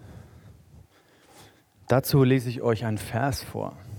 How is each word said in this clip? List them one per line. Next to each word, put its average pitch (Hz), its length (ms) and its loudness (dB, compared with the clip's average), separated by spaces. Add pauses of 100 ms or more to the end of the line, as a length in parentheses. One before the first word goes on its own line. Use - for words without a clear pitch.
(1900)
dazu 135 360 4
lese 127 260 4
ich 120 120 -6
euch 117 240 0
einen 110 120 -2
Vers 117 460 -4
vor. - 340 -10 (220)